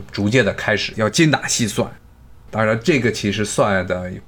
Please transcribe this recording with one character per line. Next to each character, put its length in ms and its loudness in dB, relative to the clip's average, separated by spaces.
逐 180 0
渐 160 4
的 80 0
开 240 0
始 180 -6
要 140 0
精 220 4
打 160 0
细 200 0
算。 240 -2
当 120 -2
然 200 2
这 160 2
个 120 2
其 200 -2
实 120 -2
算 440 0
的 240 -4
也 160 -12